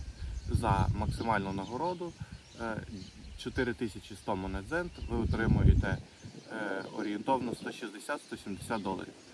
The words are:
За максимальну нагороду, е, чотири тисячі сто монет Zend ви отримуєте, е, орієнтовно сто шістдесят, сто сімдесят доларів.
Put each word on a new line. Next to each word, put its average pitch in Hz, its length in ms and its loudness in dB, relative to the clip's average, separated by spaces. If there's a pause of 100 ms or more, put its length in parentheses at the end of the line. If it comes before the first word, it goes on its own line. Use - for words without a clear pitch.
(520)
За 101 440 4
максимальну 104 580 2
нагороду, 160 600 -2 (480)
е, 110 200 -2 (560)
чотири 123 360 0
тисячі 107 420 -6
сто - 200 -2
монет 95 340 -2
Zend 175 200 0 (200)
ви 117 80 0
отримуєте, 110 800 6 (540)
е, 101 320 -4 (140)
орієнтовно 110 580 0
сто 117 160 -8
шістдесят, 110 500 -6
сто - 160 -10
сімдесят 104 440 -4
доларів. 90 320 -4 (200)